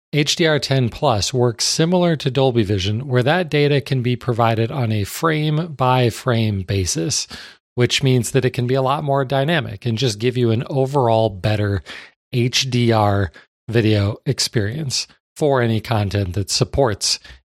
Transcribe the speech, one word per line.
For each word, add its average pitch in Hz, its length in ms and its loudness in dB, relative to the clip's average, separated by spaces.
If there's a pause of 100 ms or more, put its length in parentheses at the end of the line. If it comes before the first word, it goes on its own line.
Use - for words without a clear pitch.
(120)
H 143 240 0
D 165 120 2
R 156 100 2
ten 135 320 0
plus 113 420 0
works 120 340 0
similar 175 500 2
to 139 160 -2
Dolby 123 320 2
Vision, 104 440 -2
where 123 140 2
that 156 300 0
data 147 280 2
can 131 220 -2
be 123 140 0
provided 113 560 0
on 120 200 -2
a 107 120 0
frame-by-frame 127 1600 0
basis, 101 640 -2 (480)
which 123 280 0
means 127 280 2
that 131 120 0
it 127 80 0
can 123 160 -4
be 127 80 0
a 135 60 0
lot 135 200 0
more 139 220 0
dynamic 135 600 -2
and 113 120 -2
just 107 220 -2
give 120 160 0
you 120 160 2
an 113 180 0
overall 131 600 2
better 101 520 -2 (520)
H 127 360 -2
D 120 220 2
R 101 400 2 (380)
video 107 560 2
experience 127 840 -4 (300)
for 139 240 2
any 113 180 0
content 101 540 -2
that 98 160 -4
supports - 680 0 (340)